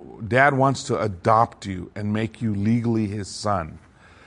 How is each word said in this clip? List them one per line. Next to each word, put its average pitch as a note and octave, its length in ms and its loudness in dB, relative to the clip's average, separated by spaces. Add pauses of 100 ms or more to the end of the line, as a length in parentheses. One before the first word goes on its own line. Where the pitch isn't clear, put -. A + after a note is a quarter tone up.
(280)
Dad C3+ 280 4
wants C3 300 2
to G#2+ 140 0
adopt G#2+ 680 2
you F#2 280 -8
and G#2 160 -4
make A2 300 -4
you A2 140 -2
legally A2+ 500 0
his G2+ 220 -8
son." F#2 500 -4 (500)